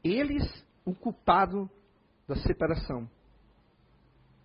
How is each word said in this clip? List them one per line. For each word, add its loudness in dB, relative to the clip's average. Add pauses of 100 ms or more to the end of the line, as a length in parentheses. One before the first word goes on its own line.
eles 0 (200)
o -4
culpado 2 (580)
da -4
separação. -2 (1400)